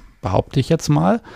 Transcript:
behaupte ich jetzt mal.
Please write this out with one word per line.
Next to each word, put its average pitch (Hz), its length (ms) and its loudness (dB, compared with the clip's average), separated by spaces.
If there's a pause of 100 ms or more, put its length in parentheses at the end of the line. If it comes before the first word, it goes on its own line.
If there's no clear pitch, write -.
(220)
behaupte - 400 0
ich - 80 -4
jetzt 160 180 -2
mal. 175 340 2 (140)